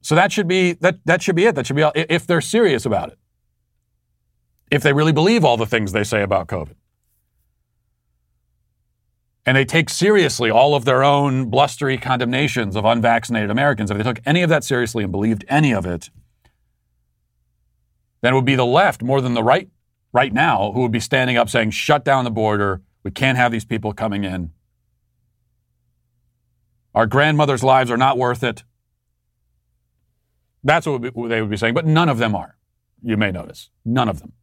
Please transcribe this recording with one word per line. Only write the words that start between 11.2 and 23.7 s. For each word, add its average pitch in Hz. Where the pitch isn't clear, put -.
blustery 135
condemnations 123
of 104
unvaccinated 117
Americans, 110
if 101
they 107
took 120
any 160
of 175
that 151
seriously 120
and 92
believed 101
any 139
of 92
it, 87
then 123
it 131
would 131
be 135
the 127
left 156
more 135
than 123
the 113
right 151
right 127
now 113
who 123
would 120
be 117
standing 127
up 110
saying, 110
"Shut -
down 135
the 120
border. 104
We 95
can't 131
have 123
these 113
people 107